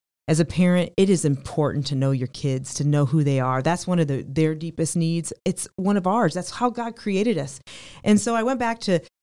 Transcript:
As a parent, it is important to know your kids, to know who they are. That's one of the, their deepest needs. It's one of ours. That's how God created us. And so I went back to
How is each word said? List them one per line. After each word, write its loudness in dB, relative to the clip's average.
As 4
a 4
parent, 2
it 4
is 2
important 0
to -4
know 0
your -2
kids, -6
to -2
know 4
who 2
they 2
are. 0
That's -2
one 2
of 2
the, -2
their 0
deepest -4
needs. -2
It's -4
one 2
of 0
ours. 2
That's -8
how -2
God -8
created 0
us. -10
And 6
so -2
I 0
went 0
back -2
to 0